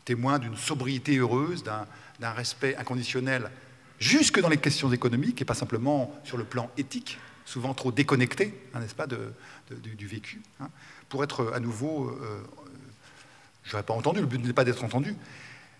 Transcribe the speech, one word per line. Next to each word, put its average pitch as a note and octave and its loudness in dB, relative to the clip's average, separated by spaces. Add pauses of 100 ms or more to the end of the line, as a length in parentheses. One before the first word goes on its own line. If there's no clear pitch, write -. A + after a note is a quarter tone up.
témoins B2 2
d'une A2+ -4
sobriété C3+ 0
heureuse, B2+ 2
d'un, G#2+ -6 (320)
d'un A#2 -4
respect B2 -2
inconditionnel, B2+ 0 (480)
jusque A#3 6
dans F3 6
les D3+ 6
questions C#3 2
économiques, B2 2
et A#2+ -4
pas C3 0
simplement A#2+ 0
sur - -8
le A2+ -2
plan A#2+ -4
éthique, C#3 -6 (280)
souvent B2+ -4
trop B2+ -2
déconnecté, C#3 2 (200)
hein, A#2 -6
n'est-ce A2 -8
pas, D#3 -4
de, A2+ -6 (380)
de, A#2+ -12
du, A2 -12
du G#2 -12
vécu, G#2+ -12 (180)
hein, C#3 -12 (400)
pour C#3 -2
être B2+ 0
à B2 -2
nouveau, B2 -2
euh, G#2+ -8 (1200)
je - -10
n'aurais G#2 -2
pas A2 0
entendu, D3 2
le D#3 2
but B2+ 0
n'est A#2+ 0
pas C3 6
d'être A#2+ 2
entendu, C#3 -2 (640)